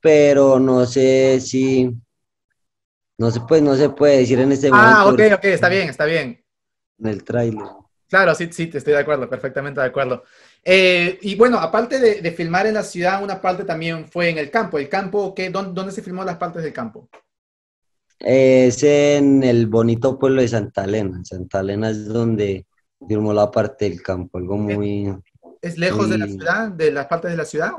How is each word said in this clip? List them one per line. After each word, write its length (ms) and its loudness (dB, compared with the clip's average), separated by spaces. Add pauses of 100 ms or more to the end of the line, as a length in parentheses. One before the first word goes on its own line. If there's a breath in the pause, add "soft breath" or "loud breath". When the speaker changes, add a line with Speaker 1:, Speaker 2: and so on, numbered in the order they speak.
Speaker 1:
pero 580 6
no 260 4
sé 560 2
si, 480 0 (1300)
no 140 0
se 100 -2
puede, 200 4
no 140 4
se 140 2
puede 280 4
decir 220 4
en 120 2
este 180 0
Speaker 2:
Ah, 360 6
Speaker 1:
momento. 40 6
Speaker 2:
ok, 100 4 (160)
ok, 100 -2
está 240 2
bien, 200 -2
está 160 -4
bien. 380 -4 (560)
Speaker 1:
En 80 -6
el 180 -6
tráiler. 420 -4 (400)
Speaker 2:
Claro, 280 2
sí, 160 -8
sí, 160 -8
te 120 -8
estoy 140 -2
de 60 2
acuerdo, 300 -4
perfectamente 500 -8
de 80 0
acuerdo. 360 -4 (420 soft breath)
Eh, 560 2
y 140 -8
bueno, 240 4
aparte 400 -2
de, 220 2
de 120 -6
filmar 340 -2
en 60 -2
la 100 -4
ciudad, 400 -4
una 160 -8
parte 240 -4
también 440 -8
fue 220 -4
en 80 -4
el 140 -6
campo. 260 -2
¿El 120 -6
campo 440 -4
qué? 160 -6
¿Dónde, 240 -6
dónde 200 -8
se 100 -12
filmó 220 -10
las 120 -6
partes 240 -8
del 120 -8
campo? 360 -12 (1080)
Speaker 1:
Eh, 480 4
es 160 -2
en 600 4
el 240 2
bonito 520 0
pueblo 220 2
de 60 2
Santa 380 -4
Elena. 320 -4
En 80 -14
Santa 360 -8
Elena 280 -4
es 180 -8
donde 580 -2 (420)
filmó 260 -2
la 180 2
parte 380 -2
del 120 -12
campo, 360 -8
algo 280 -6
Speaker 2:
¿Es, 140 -4
Speaker 1:
muy, 340 -4 (480)
Speaker 2:
es 160 -12
lejos 320 -2
de 100 -2
la 80 -6
Speaker 1:
muy 100 -10
Speaker 2:
ciudad, 320 -6
de 220 -2
las 160 -6
partes 240 -4
de 60 -6
la 80 -6
ciudad, 340 -6